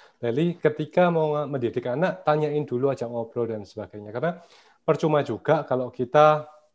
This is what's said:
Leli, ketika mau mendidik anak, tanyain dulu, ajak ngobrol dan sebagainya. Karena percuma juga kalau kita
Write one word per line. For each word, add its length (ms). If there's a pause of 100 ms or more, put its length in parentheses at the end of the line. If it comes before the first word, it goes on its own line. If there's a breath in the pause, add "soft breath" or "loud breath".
(200 soft breath)
Leli, 400
ketika 480
mau 400
mendidik 400
anak, 320
tanyain 480
dulu, 240
ajak 160
ngobrol 400
dan 160
sebagainya. 480
Karena 240 (480 soft breath)
percuma 400
juga 400
kalau 240
kita 640 (220)